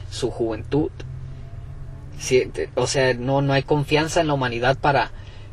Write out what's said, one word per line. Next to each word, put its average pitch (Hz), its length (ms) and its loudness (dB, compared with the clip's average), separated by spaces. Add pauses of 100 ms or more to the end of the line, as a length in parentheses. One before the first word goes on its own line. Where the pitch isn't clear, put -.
(100)
su 117 200 -2
juventud. 113 600 0 (1300)
Sí, - 280 4
te-, - 300 -6
o 123 100 4
sea, 131 280 2
no, 135 280 2
no 139 100 2
hay 135 120 4
confianza 151 560 2
en 156 80 2
la 143 60 2
humanidad 127 440 2
para, 131 320 2 (420)